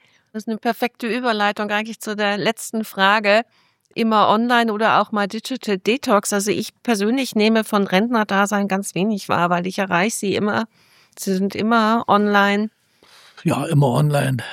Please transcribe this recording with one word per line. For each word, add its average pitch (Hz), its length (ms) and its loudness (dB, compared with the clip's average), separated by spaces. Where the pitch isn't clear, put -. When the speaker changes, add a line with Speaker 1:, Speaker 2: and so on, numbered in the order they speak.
Speaker 1:
Das 214 100 -10
ist - 60 -12
eine 220 100 -4
perfekte 240 480 -4
Überleitung 214 640 -2
eigentlich 214 300 -4
zu 214 160 -8
der 208 200 0
letzten 220 480 -4
Frage. 208 580 2
Immer 220 360 2
online 233 420 2
oder 202 300 2
auch - 100 -4
mal 202 160 0
Digital 220 480 -4
Detox. 208 560 0
Also 208 180 -2
ich - 200 -2
persönlich 240 520 -2
nehme 220 280 2
von 202 240 0
Rentnerdasein 202 800 0
ganz 196 280 -4
wenig 196 340 -2
wahr, 175 220 2
weil 175 160 -2
ich 190 120 -8
erreiche 185 380 0
sie 196 180 -2
immer. 214 300 0
Sie 190 160 -2
sind 190 200 -2
immer 220 540 2
online. 202 600 2
Speaker 2:
Ja, 143 220 0
immer 143 220 4
online. 139 500 2